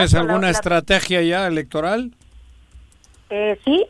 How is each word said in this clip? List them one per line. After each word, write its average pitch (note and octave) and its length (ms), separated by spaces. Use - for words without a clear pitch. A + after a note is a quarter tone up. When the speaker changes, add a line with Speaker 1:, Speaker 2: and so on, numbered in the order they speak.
Speaker 1:
supuesto, - 60
la, E3+ 60
Speaker 2:
alguna F#3 240
Speaker 1:
la F3 40
Speaker 2:
estrategia E3+ 680
ya F3 260
electoral? E3+ 640
Speaker 1:
Eh, G#3 340
sí, D#4+ 260